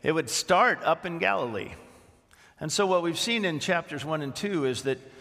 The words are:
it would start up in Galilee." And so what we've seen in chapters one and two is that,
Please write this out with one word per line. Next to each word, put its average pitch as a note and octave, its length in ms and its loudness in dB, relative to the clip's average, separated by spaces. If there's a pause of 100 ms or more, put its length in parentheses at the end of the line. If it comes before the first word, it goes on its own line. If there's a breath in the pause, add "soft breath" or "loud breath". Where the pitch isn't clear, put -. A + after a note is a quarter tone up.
it D3 120 2
would D#3 180 -2
start G3 520 4
up E3 220 0
in E3+ 140 -6
Galilee." G#2+ 540 -2 (840 loud breath)
And D#3 120 -4
so G3+ 160 2
what F3+ 160 4
we've E3+ 160 -2
seen A#3 260 0
in D#3+ 140 0
chapters D#3+ 440 -2
one D#3 200 -2
and C#3 120 -6
two F#3+ 300 -2
is B2+ 180 0
that, C3+ 140 0 (240 loud breath)